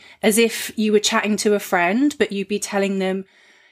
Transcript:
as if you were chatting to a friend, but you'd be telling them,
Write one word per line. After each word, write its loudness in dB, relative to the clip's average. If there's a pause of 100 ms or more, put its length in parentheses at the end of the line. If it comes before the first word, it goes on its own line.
(220)
as 2
if 0
you 0
were 4
chatting 0
to 2
a 0
friend, 0
but -2
you'd -6
be -2
telling -2
them, -2 (480)